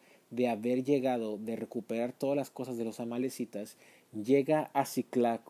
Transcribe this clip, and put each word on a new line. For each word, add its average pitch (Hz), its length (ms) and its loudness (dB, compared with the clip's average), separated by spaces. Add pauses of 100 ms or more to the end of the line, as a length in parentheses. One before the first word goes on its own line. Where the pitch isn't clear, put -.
(320)
de 123 180 2
haber 120 340 0
llegado, 127 540 2
de 110 180 -6
recuperar 113 560 -4
todas 139 240 -2
las 139 140 -2
cosas 123 280 -8
de 117 60 -2
los 113 160 -6
amalecitas, 120 800 -6 (340)
llega 135 600 2
a 139 120 2
Siclag 117 640 0